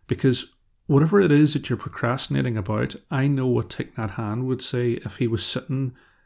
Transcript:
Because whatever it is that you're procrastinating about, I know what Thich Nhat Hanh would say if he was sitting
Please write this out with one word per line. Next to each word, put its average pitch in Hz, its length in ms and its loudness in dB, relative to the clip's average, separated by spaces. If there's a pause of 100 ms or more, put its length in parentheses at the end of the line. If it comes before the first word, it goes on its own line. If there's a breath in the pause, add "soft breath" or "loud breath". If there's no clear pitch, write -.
Because - 460 0 (340)
whatever 160 320 4
it 180 120 6
is 147 220 6
that - 160 -4
you're 120 80 0
procrastinating 127 800 -4
about, 107 380 -2 (160)
I 139 160 2
know 135 200 2
what 120 220 0
Thich - 260 -8
Nhat 110 160 -4
Hanh 113 340 -4
would 127 160 -4
say 123 320 -2
if - 240 -8
he 120 100 0
was 113 180 -2
sitting 131 480 -4 (320 soft breath)